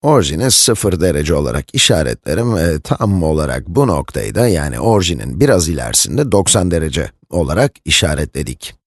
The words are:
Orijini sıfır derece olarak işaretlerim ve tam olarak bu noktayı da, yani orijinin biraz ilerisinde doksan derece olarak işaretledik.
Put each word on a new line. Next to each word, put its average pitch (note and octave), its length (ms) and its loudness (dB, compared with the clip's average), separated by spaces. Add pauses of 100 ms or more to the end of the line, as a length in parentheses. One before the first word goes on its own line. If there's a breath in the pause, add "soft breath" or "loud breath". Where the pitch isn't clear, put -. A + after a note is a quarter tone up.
Orijini A#2 500 2
sıfır G2+ 500 0
derece D#2 320 2
olarak C#2+ 420 -2
işaretlerim E2+ 800 0
ve D#2+ 260 0
tam G2 420 0
olarak D2+ 440 -2
bu B2+ 200 0
noktayı C2+ 480 -4
da, A#2+ 120 2
yani D2 320 0
orijinin E2 600 0
biraz F#2 300 2
ilerisinde D#2+ 640 -2
doksan F#2+ 400 2
derece D#2 400 -2 (180)
olarak F2 420 0 (140)
işaretledik. D2 920 -2 (120)